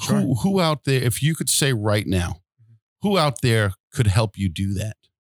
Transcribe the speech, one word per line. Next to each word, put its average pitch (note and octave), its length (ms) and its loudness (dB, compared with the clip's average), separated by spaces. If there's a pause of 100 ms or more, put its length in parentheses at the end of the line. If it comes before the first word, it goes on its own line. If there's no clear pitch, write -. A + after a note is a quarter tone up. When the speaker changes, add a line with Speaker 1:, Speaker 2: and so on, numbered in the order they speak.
Speaker 1:
Sure. - 200 0
Speaker 2:
Who, - 140 -2
who F#3+ 260 0
out D#3 240 -2
there, C3 180 0
if A#2+ 180 -2
you D#3+ 140 0
could C#3 140 -6
say C#3 240 0
right G#2 340 0
now, F2 360 -2 (180)
Speaker 1:
Mm-hmm. - 120 -20 (280)
Speaker 2:
who G3 160 2
out D3 240 0
there A2 320 2 (180)
could A2 160 0
help G#2 300 2
you G2 100 0
do F#2+ 280 -4
that? A2 200 -6 (260)